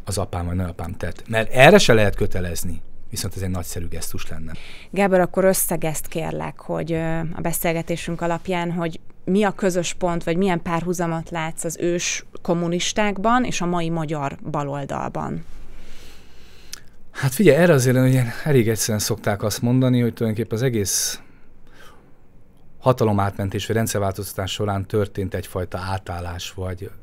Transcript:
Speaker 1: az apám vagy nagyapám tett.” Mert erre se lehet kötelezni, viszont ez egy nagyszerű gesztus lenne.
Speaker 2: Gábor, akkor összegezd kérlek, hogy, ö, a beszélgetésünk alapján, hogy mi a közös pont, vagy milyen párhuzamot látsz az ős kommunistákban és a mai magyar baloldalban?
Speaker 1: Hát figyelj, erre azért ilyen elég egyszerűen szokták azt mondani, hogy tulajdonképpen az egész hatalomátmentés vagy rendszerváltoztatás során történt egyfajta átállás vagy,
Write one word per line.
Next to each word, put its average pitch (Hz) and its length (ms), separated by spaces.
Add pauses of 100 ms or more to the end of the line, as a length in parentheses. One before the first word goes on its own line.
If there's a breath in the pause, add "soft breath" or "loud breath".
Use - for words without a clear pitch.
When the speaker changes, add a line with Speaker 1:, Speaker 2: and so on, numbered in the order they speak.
Speaker 1:
az 98 140
apám 87 280
vagy 85 100
nagyapám 87 400
tett.” - 320
Mert 110 240
erre 147 260
se 139 140
lehet 104 240
kötelezni, 90 680 (280)
viszont - 260
ez 95 60
egy 95 80
nagyszerű 87 380
gesztus 82 400
lenne. 80 240 (380 loud breath)
Speaker 2:
Gábor, 190 300
akkor 180 240
összegezd 165 640
kérlek, 156 520
hogy, 165 320
ö, 160 260
a 165 220
beszélgetésünk 165 800
alapján, 170 520
hogy 170 280 (240)
mi 190 200
a 190 80
közös 180 400
pont, 175 320
vagy 170 120
milyen 180 260
párhuzamot 170 680
látsz 165 340
az 165 160
ős 175 440 (180)
kommunistákban 190 1000
és - 160
a 175 60
mai 170 240
magyar 156 480 (120)
baloldalban? 143 960 (1700 loud breath)
Speaker 1:
Hát 131 240
figyelj, 202 220
erre 170 160
azért 127 240
ilyen 127 320 (160)
elég 131 240
egyszerűen 110 300
szokták 101 440
azt 107 200
mondani, 127 380
hogy 117 140
tulajdonképpen 110 440
az 120 60
egész 113 560 (1600 loud breath)
hatalomátmentés 101 880
vagy 107 100
rendszerváltoztatás 101 760
során 98 340
történt 101 480
egyfajta 92 440
átállás 87 760
vagy, 92 380 (120)